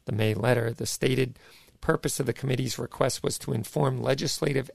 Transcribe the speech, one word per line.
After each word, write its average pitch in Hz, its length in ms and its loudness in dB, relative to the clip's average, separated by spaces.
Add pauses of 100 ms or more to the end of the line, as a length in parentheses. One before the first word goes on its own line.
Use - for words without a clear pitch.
The - 80 -6
May 110 220 2
letter, 117 380 2
"The - 140 -6
stated 131 520 0 (440)
purpose 160 360 2
of 139 80 -2
the 120 60 2
committee's 131 460 -2
request 123 440 -2
was - 160 -2
to - 140 -6
inform 127 500 0
legislative 139 720 0